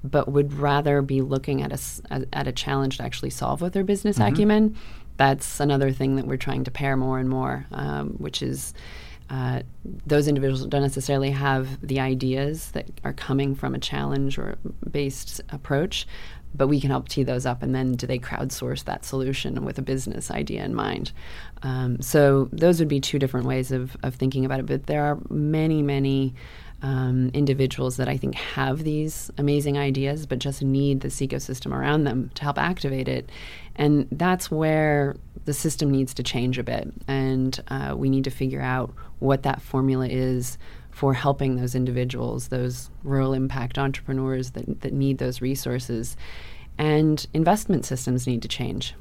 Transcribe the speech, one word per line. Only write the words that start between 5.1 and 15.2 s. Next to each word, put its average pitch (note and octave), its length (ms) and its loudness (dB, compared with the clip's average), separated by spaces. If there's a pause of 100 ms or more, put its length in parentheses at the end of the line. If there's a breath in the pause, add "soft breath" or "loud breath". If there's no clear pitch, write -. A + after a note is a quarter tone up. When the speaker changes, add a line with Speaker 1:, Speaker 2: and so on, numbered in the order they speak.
Speaker 1:
that's C#3 420 2
another C#3 320 4
thing C3+ 240 2
that C3+ 100 -2
we're C3+ 120 -2
trying C3 260 -2
to B2+ 80 -4
pair C#3 240 0
more C3 240 2
and C3 100 0
more, C3 420 -2
um, D2 420 -4
which C#2+ 280 -6
is, C2 320 -4 (580 loud breath)
uh, B2+ 300 -2 (460)
those D3 200 6
individuals C3+ 380 2
don't C#3+ 160 0
necessarily C#3 480 0
have C3+ 560 0
the C3+ 140 0
ideas C3 720 0
that - 160 -6 (160)
are C3+ 100 -2
coming C#3 400 0
from C3 220 -4
a - 20 -4
challenge C#3 640 0
or - 180 -4 (320)
based C#3 500 -4 (100)